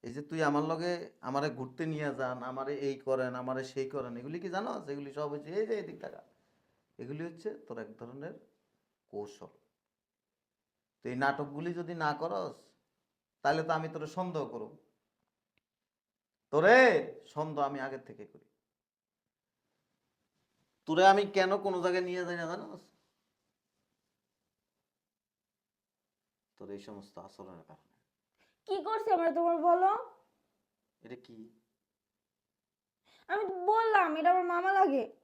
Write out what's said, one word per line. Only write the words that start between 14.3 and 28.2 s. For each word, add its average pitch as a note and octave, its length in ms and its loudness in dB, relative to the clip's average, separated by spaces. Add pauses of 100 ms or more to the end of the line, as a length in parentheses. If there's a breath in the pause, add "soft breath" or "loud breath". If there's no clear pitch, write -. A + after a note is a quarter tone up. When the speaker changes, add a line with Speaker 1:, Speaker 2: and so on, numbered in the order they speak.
Speaker 1:
করব। A2 180 -10 (1800)
তোরে F3+ 240 10 (580)
সন্দেহ D3+ 360 -2
আমি C#3+ 160 -8
আগে C3 220 -8
থেকে G#2 240 -18
করি। - 140 -20 (2500)
তোরে D#3+ 260 4
আমি G3+ 120 6 (120)
কেন F#3 140 4 (140)
কোনো F#3 200 -2
জায়গায় F3+ 240 0
নিয়ে F3+ 180 -4
যাই F3 140 -4
না E3 100 -6
জানোস? - 320 -12 (3750)
তোর G2 200 -18
এই G2+ 120 -12
সমস্ত G2+ 260 -16 (120)
আচরণের F#2 420 -18
কারণে। - 240 -20 (760)